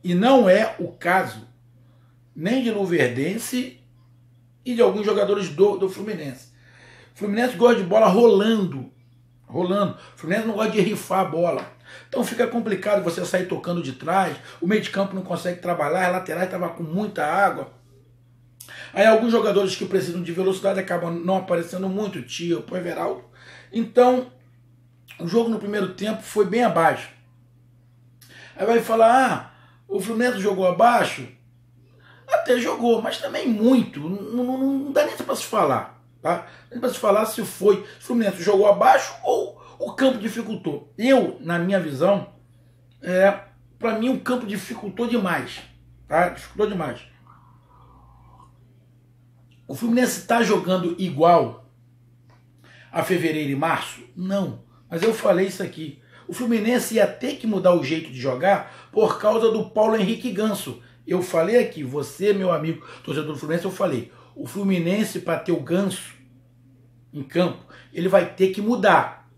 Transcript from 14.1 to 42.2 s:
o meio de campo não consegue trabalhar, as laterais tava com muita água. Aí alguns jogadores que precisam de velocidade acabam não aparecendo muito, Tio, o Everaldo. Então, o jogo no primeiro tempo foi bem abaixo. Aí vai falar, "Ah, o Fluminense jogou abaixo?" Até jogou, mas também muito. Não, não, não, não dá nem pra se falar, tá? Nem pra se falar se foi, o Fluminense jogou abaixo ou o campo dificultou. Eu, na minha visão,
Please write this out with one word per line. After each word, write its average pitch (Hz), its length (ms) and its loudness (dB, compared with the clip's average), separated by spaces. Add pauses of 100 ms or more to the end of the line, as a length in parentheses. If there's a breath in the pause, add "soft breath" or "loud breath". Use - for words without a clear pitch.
o 170 80 -4
meio 214 140 2
de - 80 -8
campo 190 260 -4
não 185 80 -8
consegue 175 380 -6
trabalhar, 170 460 -2
as 180 40 2
laterais 180 400 -4
tava 175 200 -6
com 170 120 -12
muita 170 420 -4
água. 170 460 0 (1200 loud breath)
Aí 202 120 4
alguns 220 260 6
jogadores 202 460 2
que - 80 -6
precisam 175 360 -2
de 170 120 -6
velocidade 190 440 0
acabam 170 460 -6
não 185 140 0
aparecendo 180 500 -4
muito, 190 340 -4
Tio, 165 480 -6
o 180 60 -10
Everaldo. 170 480 -6 (480 loud breath)
Então, 247 580 2 (880)
o 170 80 -8
jogo 226 220 2
no 214 80 -2
primeiro 202 360 -4
tempo 208 280 -6
foi 208 240 0
bem 220 180 0
abaixo. 165 480 2 (1400 loud breath)
Aí 196 120 -4
vai 233 120 4
falar, 226 520 6
"Ah, - 200 -6 (360 soft breath)
o 202 120 -2
Fluminense 220 400 -2
jogou 190 280 0
abaixo?" 180 600 2 (1000 soft breath)
Até 254 320 2
jogou, 233 420 0
mas - 160 -6
também 302 300 -6
muito. 226 520 2
Não, 180 220 -8
não, 233 220 -4
não, 269 360 -2
não 285 120 -8
dá 294 140 2
nem - 120 -8
pra - 180 -6
se - 100 -8
falar, 147 540 -2 (220)
tá? 170 260 -4 (220 loud breath)
Nem 247 100 -10
pra 247 100 -2
se - 100 -8
falar 214 260 2
se 214 180 -6
foi, 190 380 2
o - 40 -14 (140 loud breath)
Fluminense 202 440 -2
jogou 202 240 4
abaixo - 560 4
ou - 360 -2 (200 loud breath)
o 208 140 -6
campo 254 260 2
dificultou. 208 760 -8
Eu, 226 460 2
na 170 160 -4
minha 185 220 0
visão, 160 520 -2 (720)